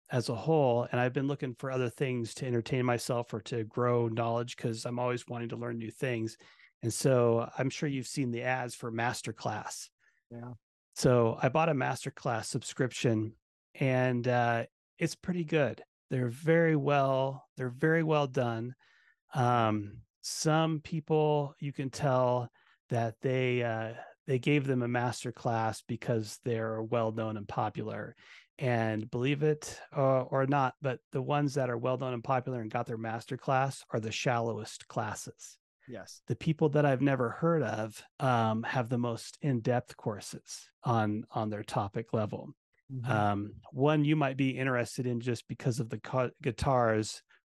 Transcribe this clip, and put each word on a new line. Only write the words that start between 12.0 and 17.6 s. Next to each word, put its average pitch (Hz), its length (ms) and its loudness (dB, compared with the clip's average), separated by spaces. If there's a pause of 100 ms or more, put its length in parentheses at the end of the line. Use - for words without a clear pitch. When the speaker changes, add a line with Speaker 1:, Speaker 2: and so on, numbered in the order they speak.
Speaker 1:
subscription, 113 880 -2 (420)
and, 127 520 2
uh, 120 380 2 (320)
it's 165 180 -2
pretty 175 280 -4
good. 151 400 0 (260)
They're 123 200 0
very 160 460 4
well, 135 720 2 (100)
they're 127 120 -2